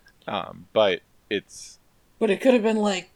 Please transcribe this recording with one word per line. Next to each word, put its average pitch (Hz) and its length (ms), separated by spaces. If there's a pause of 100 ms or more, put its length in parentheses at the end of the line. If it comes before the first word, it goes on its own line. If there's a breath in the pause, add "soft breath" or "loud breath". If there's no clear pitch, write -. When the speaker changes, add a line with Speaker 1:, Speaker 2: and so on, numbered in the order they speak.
(260 soft breath)
Speaker 1:
Um, 90 480
but 101 260 (300)
it's - 480 (400)
Speaker 2:
But 220 120
it 185 120
could've 247 200
been, 220 140
like, 202 400